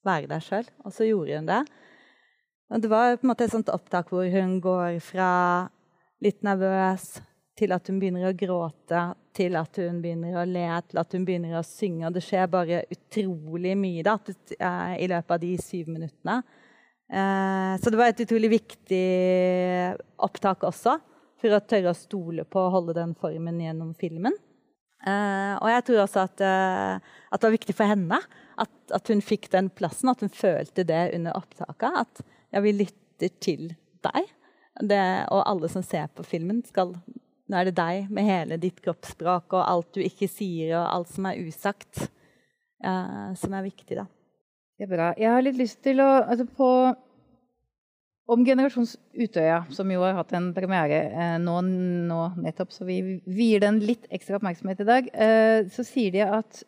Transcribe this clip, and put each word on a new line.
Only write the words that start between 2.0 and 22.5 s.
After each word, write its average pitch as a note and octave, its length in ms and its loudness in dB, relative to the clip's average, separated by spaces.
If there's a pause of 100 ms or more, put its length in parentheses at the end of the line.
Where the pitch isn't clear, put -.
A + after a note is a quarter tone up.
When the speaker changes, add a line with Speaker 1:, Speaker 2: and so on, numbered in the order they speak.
Speaker 1:
Og A3 100 -2
det G#3+ 80 -2
var A#3+ 300 4
på - 80 0
en B3 60 4
måte A#3 120 0
et G#3+ 80 -2
sånt A3+ 160 -2
opptak - 400 -4
hvor F#3 220 -2
hun F#3 320 2
går F3 420 0
fra F#3 280 0 (920)
litt G3+ 240 0
nervøs, F#3+ 720 0 (400)
til F3+ 180 2
at F3 140 -6
hun F#3+ 100 0
begynner F3+ 240 -2
å F#3+ 80 0
gråte, F3 680 -2 (360)
til F3+ 220 0
at D#3+ 180 -6
hun F3 240 -4
begynner E3+ 400 -6
å F3 80 -2
le, F3+ 140 -2 (260)
til E3 140 -2
at - 100 -6
hun F#3 160 -2
begynner E3+ 300 -2
å E3 80 -4
synge. E3 420 -4
Og E3 80 -4
det F3 80 -2
skjer F#3 240 0
bare F3 300 0 (100)
utrolig F3+ 880 -6
mye F3+ 300 -2
da, A3 100 4
at, - 380 -12
eh, F3+ 400 -4 (100)
i F3+ 60 -2
løpet E3+ 260 0
av E3+ 60 -4
de F3 80 -4 (100)
syv E3 320 -10
minuttene. D#3+ 460 -6 (720)
Eh, F#3+ 680 0
så A3 160 0
det A3 80 2
var A#3 140 6
et A#3+ 100 -4
utrolig A3+ 300 2
viktig - 500 -2 (1120)
opptak - 480 0
også, A#3 320 0 (440)
for G#3+ 160 4
å G3+ 40 4
tørre F#3+ 320 2
å E3+ 60 -4
stole E3 500 -8
på F#3+ 140 0